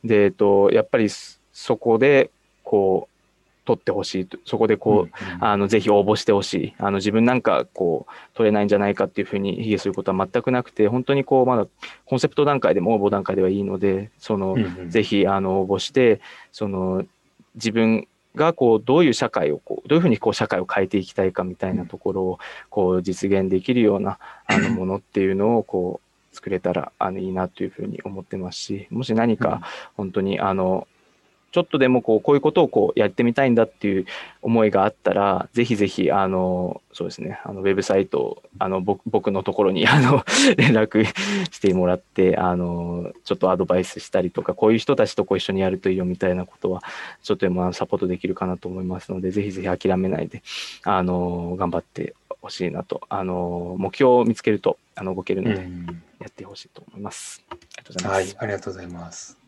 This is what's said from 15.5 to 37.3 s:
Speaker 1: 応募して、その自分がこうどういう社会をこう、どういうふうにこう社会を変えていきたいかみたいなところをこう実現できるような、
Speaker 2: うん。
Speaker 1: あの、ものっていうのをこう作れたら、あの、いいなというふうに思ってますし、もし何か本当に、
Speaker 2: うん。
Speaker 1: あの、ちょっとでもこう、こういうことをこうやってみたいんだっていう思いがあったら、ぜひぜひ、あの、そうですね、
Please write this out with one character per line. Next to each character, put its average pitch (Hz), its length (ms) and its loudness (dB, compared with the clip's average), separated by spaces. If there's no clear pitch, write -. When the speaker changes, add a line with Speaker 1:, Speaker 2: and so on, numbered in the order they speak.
Speaker 1:
応 92 60 0
募 98 140 0
し - 100 -8
て、 120 300 4
そ 104 160 -6
の - 360 -2
自 113 160 -2
分 113 340 2
が 165 180 2
こ 117 240 4
う 104 80 -2
ど 139 140 4
う 175 60 6
い 143 40 6
う 113 60 4
社 - 160 0
会 76 200 0
を 73 80 -2
こ - 260 -10
う、 - 40 -20
ど 151 80 4
う - 20 6
い - 0 -
う - 20 6
ふ 175 40 0
う 170 40 4
に 110 100 4
こ 110 120 0
う - 40 -2
社 - 120 0
会 92 140 -2
を 92 120 -6
変 98 120 2
え - 20 0
て - 100 -2
い 95 80 0
き - 80 -16
た 95 120 -2
い 92 80 0
か 98 100 -2
み 92 140 -6
た 95 120 -4
い 92 60 -2
な 90 120 -4
と 95 120 -16
こ - 140 -4
ろ 95 100 -2
を 92 160 -4
こ 92 200 2
う 92 120 0
実 95 260 -4
現 95 220 2
で 92 100 2
き 123 140 -2
る 123 60 4
よ 104 160 4
う 95 40 -2
な、 98 180 -4
Speaker 2:
う 104 40 0
ん。 - 20 2
Speaker 1:
あ 107 60 2
の、 - 100 0
も 92 160 -2
の 95 100 -2
っ 101 40 -6
て - 200 -2
い 95 120 2
う - 20 0
の 110 240 2
を 104 60 2
こ 90 360 -4
う - 40 -20
作 - 120 -14
れ 92 120 -2
た 87 120 -2
ら、 87 280 -4
あ 95 100 -2
の、 95 80 -8
い 92 100 -6
い 92 40 -6
な 92 160 -2
と - 160 -8
い - 20 -4
う 92 40 -8
ふ - 100 -16
う 98 60 -6
に - 180 -10
思 98 160 -10
っ 92 40 -18
て - 120 -10
ま 92 160 -8
す - 80 -12
し、 95 300 -10
も 120 120 -6
し 120 120 -4
何 113 220 2
か - 240 -2
本 95 160 -8
当 101 80 -2
に、 95 180 -2
Speaker 2:
う - 40 -2
ん。 - 20 -2
Speaker 1:
あ 95 100 0
の、 92 320 -2
ち - 80 0
ょ - 40 4
っ - 20 -2
と - 140 -4
で 131 100 4
も 127 140 4
こ 110 140 4
う、 104 40 4
こ 143 120 2
う - 20 8
い 143 40 4
う - 40 4
こ 151 100 2
と 175 100 4
を 131 60 4
こ 95 260 2
う 120 60 2
や 104 60 4
っ 95 40 -2
て 120 140 0
み 120 80 2
た 135 140 2
い 123 40 2
ん 117 40 4
だ 113 80 6
っ 110 40 4
て - 220 -6
い 95 100 0
う 92 60 -2
思 113 240 4
い 101 40 4
が 98 140 4
あ 104 40 2
っ - 60 -2
た - 200 -2
ら、 98 400 0
ぜ 120 100 2
ひ 117 120 0
ぜ 101 120 2
ひ、 95 240 0
あ 95 160 2
の、 90 540 -2
そ 87 140 -8
う - 20 -8
で 87 60 -12
す - 80 -14
ね、 104 200 -10